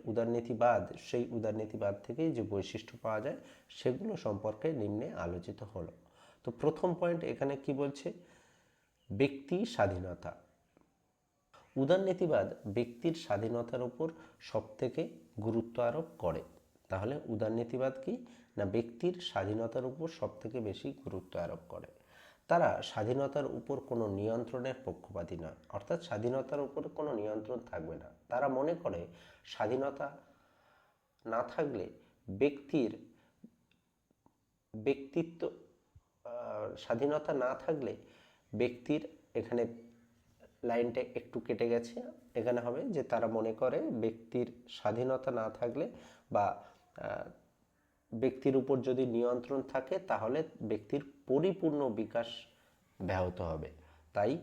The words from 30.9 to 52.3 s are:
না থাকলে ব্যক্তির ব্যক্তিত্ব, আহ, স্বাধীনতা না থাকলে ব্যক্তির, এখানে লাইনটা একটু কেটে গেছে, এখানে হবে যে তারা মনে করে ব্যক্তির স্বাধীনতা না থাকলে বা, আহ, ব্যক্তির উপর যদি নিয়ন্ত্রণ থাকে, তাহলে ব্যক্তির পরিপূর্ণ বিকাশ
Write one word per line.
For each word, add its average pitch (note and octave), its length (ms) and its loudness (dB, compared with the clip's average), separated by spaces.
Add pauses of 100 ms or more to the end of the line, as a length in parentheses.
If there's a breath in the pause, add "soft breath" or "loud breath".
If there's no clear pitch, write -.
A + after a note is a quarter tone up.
না A2+ 160 2
থাকলে C#3 480 -2 (400 soft breath)
ব্যক্তির C3 680 2 (1800 soft breath)
ব্যক্তিত্ব, C#3 720 -2 (720)
আহ, A2+ 520 -6
স্বাধীনতা D3 560 2
না C3 220 2 (120)
থাকলে C3+ 300 0 (580 loud breath)
ব্যক্তির, B2 540 2 (260)
এখানে A#2+ 320 2 (1000)
লাইনটা A#2+ 360 2
একটু - 400 -4
কেটে A#2+ 280 2
গেছে, A#2 340 0 (320)
এখানে A#2+ 260 4
হবে A#2+ 220 0
যে F#3 200 2
তারা A#2 240 2
মনে A2 260 2
করে C3 280 2
ব্যক্তির B2 720 0 (160)
স্বাধীনতা B2+ 600 0
না A2 200 0
থাকলে B2 400 -2 (420 loud breath)
বা, G2+ 320 4 (320 loud breath)
আহ, - 340 -6 (840)
ব্যক্তির C3 420 2
উপর C3 240 4
যদি B2+ 260 2
নিয়ন্ত্রণ B2 560 2
থাকে, C3+ 360 -2
তাহলে B2+ 440 0 (200)
ব্যক্তির A2 500 -2 (140)
পরিপূর্ণ D3+ 600 4
বিকাশ A2+ 380 -2 (760 soft breath)